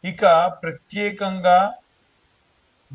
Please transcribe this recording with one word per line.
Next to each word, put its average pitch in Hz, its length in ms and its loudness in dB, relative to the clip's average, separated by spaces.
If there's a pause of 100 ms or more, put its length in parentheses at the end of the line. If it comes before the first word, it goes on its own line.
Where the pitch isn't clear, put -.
ఇక 175 420 2
ప్రత్యేకంగా 190 1300 -2 (1200)